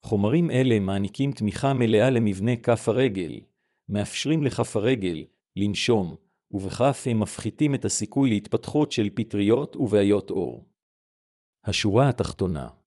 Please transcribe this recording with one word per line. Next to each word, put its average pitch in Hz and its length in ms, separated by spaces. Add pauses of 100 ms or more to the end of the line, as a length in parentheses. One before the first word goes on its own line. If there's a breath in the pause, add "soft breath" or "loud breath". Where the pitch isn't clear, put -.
חומרים 113 480
אלה 123 300
מעניקים 98 520
תמיכה 107 420
מלאה 117 360
למבנה 113 460
כף 120 320
הרגל, 95 520 (480)
מאפשרים 127 540
לכף 123 340
הרגל 101 480 (320)
לנשום, 98 600 (340)
ובכך 104 560
הם 117 140
מפחיתים 110 540
את 127 100
הסיכוי 135 460
להתפתחות 113 600
של 107 220
פטריות 110 600
ובעיות 101 540
עור. 64 380 (960)
השורה 107 440
התחתונה. 90 600 (180)